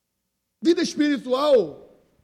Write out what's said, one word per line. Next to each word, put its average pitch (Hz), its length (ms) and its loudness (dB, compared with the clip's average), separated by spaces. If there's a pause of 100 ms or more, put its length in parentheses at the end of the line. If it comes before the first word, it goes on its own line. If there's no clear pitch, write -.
(600)
Vida 349 220 0
espiritual 262 1160 -2 (240)